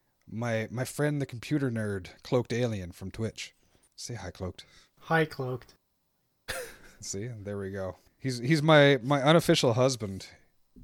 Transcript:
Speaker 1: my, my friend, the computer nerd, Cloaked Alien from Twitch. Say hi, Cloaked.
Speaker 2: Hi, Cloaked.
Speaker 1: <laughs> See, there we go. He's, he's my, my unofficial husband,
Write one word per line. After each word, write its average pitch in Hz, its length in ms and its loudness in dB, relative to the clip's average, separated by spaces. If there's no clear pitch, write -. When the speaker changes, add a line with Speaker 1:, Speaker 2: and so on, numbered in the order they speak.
Speaker 1:
my, 110 400 -4
my 120 140 -6
friend, 147 380 -2
the 135 40 -4
computer 135 460 -4
nerd, 104 360 -4
Cloaked 123 300 0
Alien 113 400 -2
from 95 200 -12
Twitch. - 440 -8
Say - 200 -12
hi, 101 140 -10
Cloaked. - 360 -10
Speaker 2:
Hi, 160 200 2
Cloaked. 127 520 -8
Speaker 1:
<laughs> - 40 -6
See, 104 300 -10
there 101 160 -8
we 98 140 -6
go. 95 240 -6
He's, 127 200 -4
he's 143 220 2
my, 143 400 8
my 139 200 0
unofficial 151 540 6
husband, 110 520 0